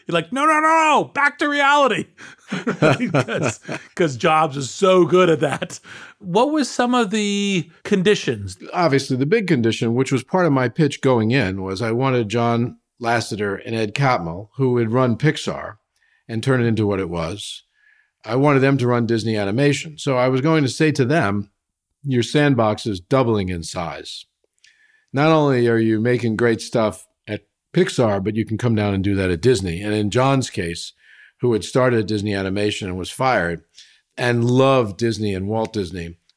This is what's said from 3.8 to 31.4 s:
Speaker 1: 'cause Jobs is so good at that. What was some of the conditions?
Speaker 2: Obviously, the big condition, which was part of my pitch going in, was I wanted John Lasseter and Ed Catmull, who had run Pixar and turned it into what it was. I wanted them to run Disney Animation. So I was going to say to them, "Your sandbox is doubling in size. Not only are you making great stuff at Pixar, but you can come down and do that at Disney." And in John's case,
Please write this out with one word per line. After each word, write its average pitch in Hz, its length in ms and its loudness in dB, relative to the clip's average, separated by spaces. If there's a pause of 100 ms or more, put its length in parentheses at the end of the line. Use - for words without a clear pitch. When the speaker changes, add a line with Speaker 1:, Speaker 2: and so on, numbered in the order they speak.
Speaker 1:
'cause 151 200 0
Jobs 156 400 2
is 135 140 -8
so 185 340 4
good 180 240 4
at 151 120 2
that. 151 400 -6 (380)
What 208 340 0
was 302 180 0
some 247 240 0
of 233 160 0
the 202 580 -2 (140)
conditions? 151 760 -2 (160)
Speaker 2:
Obviously, 139 440 0
the 127 100 0
big 202 220 0
condition, 117 460 0
which 131 180 -2
was 127 100 0
part 185 240 0
of 147 60 2
my 127 160 2
pitch 143 320 -2
going 117 320 2
in, 98 300 0
was 95 200 -6
I 113 80 -2
wanted 123 380 0
John 117 500 0 (240)
Lasseter 113 640 -2
and 113 80 -6
Ed 110 200 -2
Catmull, 107 640 -2
who 127 200 0
had 113 160 0
run 123 240 2
Pixar - 640 -4 (500)
and 113 140 -6
turned 131 200 2
it 117 40 2
into 110 200 2
what 98 140 0
it 92 80 -6
was. 85 560 -8 (600)
I 110 120 -4
wanted 139 240 4
them 139 180 4
to 120 80 0
run 120 200 2
Disney 110 300 -2
Animation. 139 600 0
So 135 180 -2
I 127 120 2
was 131 120 0
going 156 220 2
to 127 60 0
say 156 240 0
to 135 120 0
them, 104 460 0 (540)
"Your 127 180 2
sandbox 117 640 2
is 98 140 -4
doubling 113 480 0
in 87 160 -6
size. 80 600 -10 (840)
Not 151 200 2
only 139 340 4
are 117 120 4
you 110 200 2
making 117 380 0
great 117 240 2
stuff - 480 -4 (180)
at 107 200 -10 (280)
Pixar, 117 480 0
but 104 140 -4
you 113 80 -2
can 110 140 -4
come 117 180 0
down 104 180 0
and 95 80 0
do 101 140 0
that 95 140 0
at 85 100 -2
Disney." 95 400 0
And 104 140 -4
in 104 160 0
John's 131 400 0
case, 85 420 -8 (480)